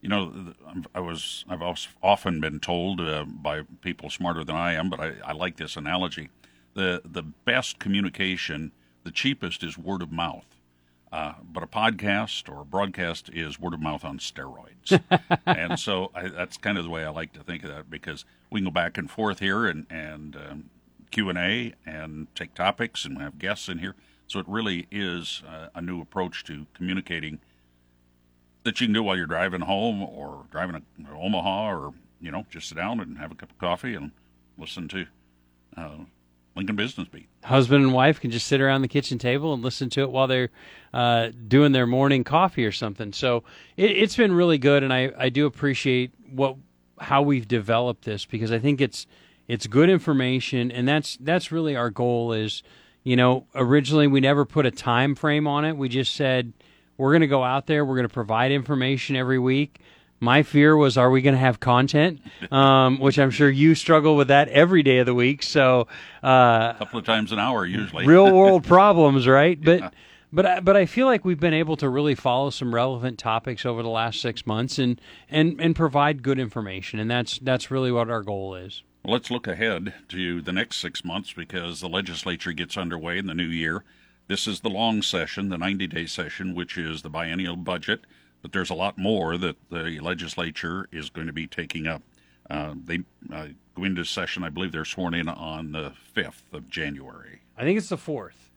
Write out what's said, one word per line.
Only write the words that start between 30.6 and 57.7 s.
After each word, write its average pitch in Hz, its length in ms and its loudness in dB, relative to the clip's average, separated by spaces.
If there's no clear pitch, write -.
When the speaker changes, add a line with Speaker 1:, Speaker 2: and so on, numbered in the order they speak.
Speaker 1:
to 76 80 -14
Omaha, 95 640 -4
or, 71 180 -10
you 82 100 -14
know, 92 200 -10
just - 180 -14
sit 78 80 -14
down 104 240 -6
and 71 180 -14
have 78 140 -14
a - 20 -18
cup - 160 -20
of - 80 -20
coffee 92 360 -4
and 73 180 -12
listen 80 300 -12
to, 92 200 -8
uh, 78 200 -16
Lincoln 98 200 -6
Business 110 320 -6
Beat. - 200 -20
Speaker 2:
Husband 135 400 4
and 131 100 4
wife 139 260 4
can 120 120 -6
just 113 140 -4
sit 139 140 2
around 135 220 2
the 127 60 -2
kitchen 135 300 -2
table 139 360 -2
and 120 80 -6
listen 127 280 -6
to 139 120 -2
it 131 80 -2
while 131 160 2
they're, 127 240 0
uh, 120 360 2
doing 139 240 8
their 127 160 4
morning 131 380 4
coffee 156 420 2
or 104 60 -2
something. 104 400 -8
So 120 320 -2
it, 202 160 4
it's 214 240 2
been 220 160 4
really 170 260 4
good, 143 240 4
and 135 100 0
I, 127 240 0
I 131 120 0
do 139 180 2
appreciate 127 640 0
what, 131 280 -2
how 143 240 2
we've 135 240 2
developed 117 580 0
this, 104 220 -8
because 110 260 -4
I 113 60 0
think 135 220 0
it's, - 260 -2
it's 113 220 -6
good 139 200 6
information, 127 840 0
and 123 160 0
that's, 147 320 0
that's 165 320 -2
really 156 240 -2
our 120 120 0
goal 120 440 0
is, 107 320 -4
you 127 120 0
know, 127 380 4
originally 143 540 4
we 139 120 4
never 143 240 4
put 143 220 0
a 120 60 2
time 131 420 0
frame 151 320 0
on 147 180 -2
it. 156 120 -2
We 139 120 -4
just 123 260 -2
said, 127 380 0
"We're 135 140 4
gonna 160 160 6
go 135 140 2
out 131 240 -2
there, 147 180 2